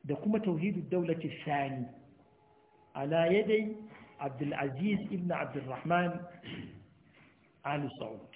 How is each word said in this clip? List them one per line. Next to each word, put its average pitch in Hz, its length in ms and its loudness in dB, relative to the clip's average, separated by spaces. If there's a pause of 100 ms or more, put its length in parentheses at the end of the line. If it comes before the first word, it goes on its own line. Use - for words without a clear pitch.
Da 143 120 -2
kuma 214 240 2
Tauhidud 180 500 0
Daulati 165 400 0 (140)
Sani, 139 420 -2 (1080)
ala 160 360 4
yadai 214 460 4 (420)
Abdul 143 360 -2
Aziz 143 440 0 (120)
ibn 175 200 -2
Abdul 143 380 -2
Rahman 170 500 2 (1500)
Al 143 240 -2 (120)
Saud. 110 360 -10